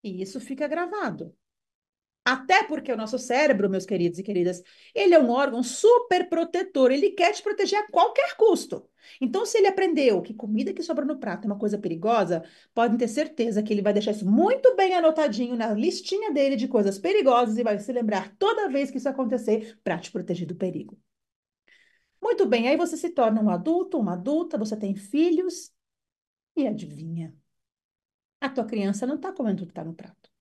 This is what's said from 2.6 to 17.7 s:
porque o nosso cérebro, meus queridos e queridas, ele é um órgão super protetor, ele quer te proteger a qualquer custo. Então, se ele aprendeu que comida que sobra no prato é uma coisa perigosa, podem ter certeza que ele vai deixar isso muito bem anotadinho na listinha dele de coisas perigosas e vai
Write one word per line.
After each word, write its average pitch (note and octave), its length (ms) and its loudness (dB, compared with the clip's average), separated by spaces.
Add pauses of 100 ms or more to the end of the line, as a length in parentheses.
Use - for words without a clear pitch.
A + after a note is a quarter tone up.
porque D4 280 -6
o A3 60 -2
nosso A3 200 -6
cérebro, A#3+ 520 2
meus F#3+ 160 -2
queridos F3 340 -2
e G3 40 -10
queridas, F3+ 380 -2 (320)
ele F#4 200 6
é D#4+ 60 10
um A#3+ 100 4
órgão B3+ 340 0
super G#4+ 640 4
protetor, E4 640 0
ele F#4 200 2
quer F4+ 200 2
te - 100 -6
proteger G#4 380 0
a G#4 100 -4
qualquer - 460 2
custo. - 500 2 (360)
Então, F#4+ 240 -2
se A4+ 120 -2
ele G4+ 100 6
aprendeu D4+ 540 2
que G#3+ 120 -12
comida G#3+ 400 -4
que E4 100 -8
sobra D4 220 -4
no D4 120 -4
prato F#3+ 280 -8
é - 20 -2
uma G3+ 100 -4
coisa G#3 200 -2
perigosa, F#3 640 -2 (300)
podem A#3 240 2
ter A#3 100 0
certeza A3+ 560 -2
que G#3+ 80 -4
ele G3+ 100 0
vai G3+ 120 2
deixar G#3 180 0
isso G3+ 180 -2
muito A4+ 460 4
bem F#4+ 180 4
anotadinho D4+ 640 0
na A3 180 -2
listinha F#4 600 -2
dele C4+ 240 2
de B3+ 100 -2
coisas G3 320 0
perigosas B3 580 2
e A#3+ 60 -2
vai G#3 160 0